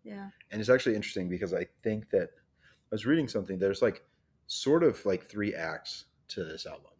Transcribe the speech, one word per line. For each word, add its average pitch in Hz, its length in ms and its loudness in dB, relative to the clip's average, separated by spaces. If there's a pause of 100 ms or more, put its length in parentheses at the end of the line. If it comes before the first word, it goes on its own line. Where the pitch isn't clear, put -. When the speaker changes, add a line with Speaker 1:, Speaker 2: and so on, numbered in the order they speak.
Speaker 1:
Yeah. 202 260 -12 (220)
Speaker 2:
And 107 80 -4
it's 107 100 0
actually 127 260 4
interesting 98 340 -4
because 90 240 -4
I - 120 -2 (180)
think 110 280 -4
that 92 200 2
I - 600 -20
was 110 140 -4
reading 147 220 4
something, 95 320 -4
there's, 98 220 2
like, 113 240 2 (420)
sort 160 360 2
of, 135 220 4
like, 92 240 0
three 104 260 -2
acts 80 500 -8 (240)
to 95 140 -6
this 78 220 -10
album. 80 340 -16